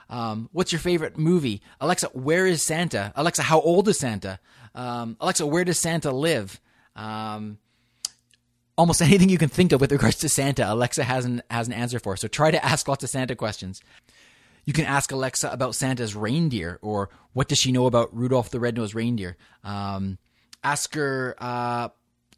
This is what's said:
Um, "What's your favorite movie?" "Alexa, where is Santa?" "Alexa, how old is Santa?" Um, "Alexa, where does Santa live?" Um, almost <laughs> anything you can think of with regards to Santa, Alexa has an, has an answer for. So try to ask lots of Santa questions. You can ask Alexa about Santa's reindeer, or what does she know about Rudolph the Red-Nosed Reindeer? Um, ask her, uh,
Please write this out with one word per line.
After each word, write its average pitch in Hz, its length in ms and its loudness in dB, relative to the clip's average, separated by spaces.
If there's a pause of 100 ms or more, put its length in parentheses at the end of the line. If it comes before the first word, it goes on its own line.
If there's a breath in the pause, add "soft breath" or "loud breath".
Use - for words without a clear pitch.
(100)
Um, 113 400 -6
"What's 180 220 -2
your 165 80 -2
favorite 170 360 0
movie?" 156 460 2 (180 loud breath)
"Alexa, 165 340 0
where 156 320 2
is 170 180 2
Santa?" 151 500 -2
"Alexa, 156 280 0
how 160 180 4
old 175 260 4
is 214 120 2
Santa?" 98 420 -4 (340 loud breath)
Um, 120 460 -8
"Alexa, 170 260 0
where 165 180 2
does 175 140 0
Santa 160 320 0
live?" 131 500 -2 (360 soft breath)
Um, 107 600 -10 (1200 loud breath)
almost 165 260 4
<laughs> 156 60 6
anything 190 200 8
you 185 100 4
can 156 100 4
think 180 240 4
of 175 80 6
with 143 120 2
regards 135 260 4
to 156 100 -2
Santa, 135 440 0
Alexa 120 300 0
has 127 220 -2
an, 123 260 -4
has 117 160 -2
an 120 60 -8
answer 120 260 -4
for. 98 180 -4
So 107 120 -6
try 151 220 2
to 160 140 2
ask 147 220 2
lots 139 160 -2
of 131 80 -6
Santa 131 240 -4
questions. 101 460 -8 (840 soft breath)
You 147 80 -4
can 151 140 0
ask 139 260 0
Alexa 131 380 -2
about 123 240 -4
Santa's 120 420 -2
reindeer, 107 640 -2
or 104 300 -2 (240 soft breath)
what 131 140 0
does 139 100 2
she 131 120 2
know 127 160 4
about 117 300 2
Rudolph 123 340 0
the 127 80 -4
Red-Nosed 113 360 -2
Reindeer? 113 420 -4 (260 soft breath)
Um, 98 560 -6 (460)
ask 143 300 -2
her, 135 440 -4
uh, 120 520 -4 (480)